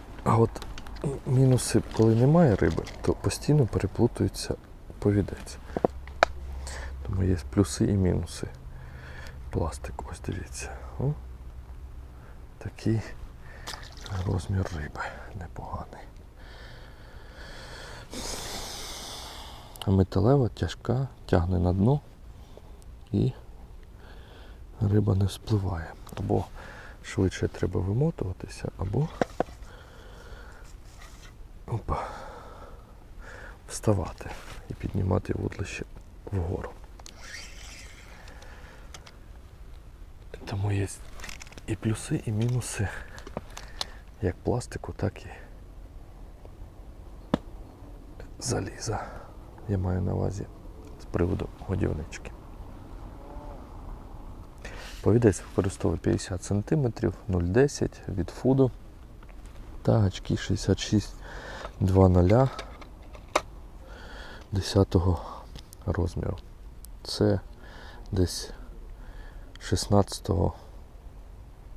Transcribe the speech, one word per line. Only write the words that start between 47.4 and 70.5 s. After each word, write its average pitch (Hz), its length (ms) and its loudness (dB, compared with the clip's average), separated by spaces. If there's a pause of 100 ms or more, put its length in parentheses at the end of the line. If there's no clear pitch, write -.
заліза. 98 640 -2 (640)
Я 98 80 4
маю 92 240 2
на 95 120 2
увазі 95 320 0 (560)
з - 40 -12
приводу 90 440 2 (180)
годівнички. 90 640 -2 (2750)
Повідець 107 400 8
використовую 95 580 2
п'ятдесят 95 440 0
сантиметрів, 110 680 2 (140)
нуль 90 160 4
десять 113 640 4
від 92 220 -2
Фуду 131 420 6 (1120)
та 113 160 6
гачки - 380 4
шістдесят - 420 2
шість - 360 2 (640)
два 95 300 10
нуля 95 400 8 (2000)
десятого 92 720 6 (640)
розміру. 87 520 0 (640)
Це 104 360 4 (720)
десь - 400 2 (1080)
шістнадцятого 92 920 4 (1200)